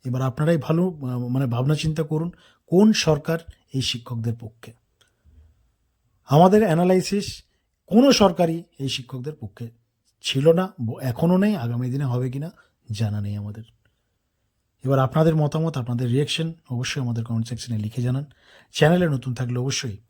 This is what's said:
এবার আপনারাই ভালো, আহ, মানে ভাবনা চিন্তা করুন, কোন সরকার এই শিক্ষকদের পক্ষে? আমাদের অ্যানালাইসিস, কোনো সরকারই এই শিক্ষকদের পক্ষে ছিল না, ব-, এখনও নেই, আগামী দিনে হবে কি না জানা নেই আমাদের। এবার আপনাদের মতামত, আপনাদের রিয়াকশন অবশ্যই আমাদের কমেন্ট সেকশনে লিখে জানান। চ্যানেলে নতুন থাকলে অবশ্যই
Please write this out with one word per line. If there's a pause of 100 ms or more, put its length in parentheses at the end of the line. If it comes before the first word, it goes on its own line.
এবার
আপনারাই
ভালো,
আহ,
মানে
ভাবনা
চিন্তা
করুন, (340)
কোন
সরকার (340)
এই
শিক্ষকদের
পক্ষে? (1600)
আমাদের
অ্যানালাইসিস, (580)
কোনো
সরকারই (160)
এই
শিক্ষকদের
পক্ষে (500)
ছিল
না,
ব-,
এখনও
নেই,
আগামী
দিনে
হবে
কি
না (420)
জানা
নেই
আমাদের। (1200)
এবার
আপনাদের
মতামত,
আপনাদের
রিয়াকশন (160)
অবশ্যই
আমাদের
কমেন্ট
সেকশনে
লিখে
জানান। (460)
চ্যানেলে
নতুন
থাকলে
অবশ্যই (120)